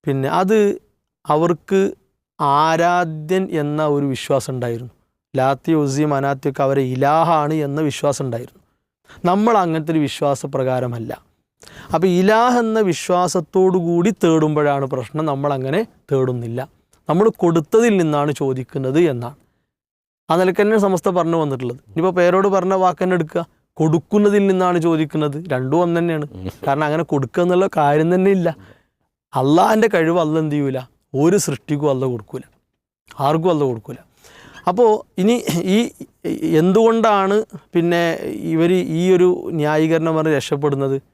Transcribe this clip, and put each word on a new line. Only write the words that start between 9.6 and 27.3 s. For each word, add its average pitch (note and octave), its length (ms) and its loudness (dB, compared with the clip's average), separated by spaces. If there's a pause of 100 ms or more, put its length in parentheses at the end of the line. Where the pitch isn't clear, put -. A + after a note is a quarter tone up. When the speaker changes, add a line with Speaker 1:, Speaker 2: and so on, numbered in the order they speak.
Speaker 1:
ഒരു D#3+ 80 0
വിശ്വാസപ്രകാരമല്ല. B2+ 1200 -4 (720)
അപ്പൊ E3 140 2
ഇലാഹ് A3 520 4
എന്ന A3 200 0
വിശ്വാസത്തോടു F3+ 1000 0
കൂടി E3+ 360 0 (100)
തേടുമ്പോഴാണ് D3+ 640 2
പ്രശ്നം. C3 400 -6
നമ്മൾ C#3+ 280 -2
അങ്ങനെ C3+ 340 -4 (240)
തേടുന്നില്ല, B2+ 580 -4 (400)
നമ്മൾ F#3+ 200 2
കൊടുത്തതിൽ F#3+ 680 2
നിന്നാണ് D3+ 340 0
ചോദിക്കുന്നത് C3 680 -4
എന്നാണ്. C3 360 -2 (960)
ആ D#3+ 60 2
നിലക്ക് F#3 260 2
തന്നെ G#3+ 160 2
സമസ്ത G3 320 0
പറഞ്ഞു E3 280 0
വന്നിട്ടുള്ളത്. C3 400 -4 (100)
ഇനിയിപ്പോ F3 240 -2
പേരോട് F3+ 360 2
പറഞ്ഞ F#3+ 260 0
വാക്ക് F#3 300 0
തന്നെ F#3 100 0
എടുക്കുക, E3+ 320 -4 (280)
കൊടുക്കുന്നതിൽ G3+ 720 2
നിന്നാണ് F#3 320 2
ചോദിക്കുന്നത്, D#3 680 -2
രണ്ടും C3+ 340 0
ഒന്ന് E3+ 180 0
തന്നെയാണ്. D#3+ 320 -4
Speaker 2:
ഉം. F#2 160 -12 (200)
Speaker 1:
കാരണം C#3+ 160 0
അങ്ങനെ D3+ 200 -2
കൊടുക്കുക D3+ 400 -2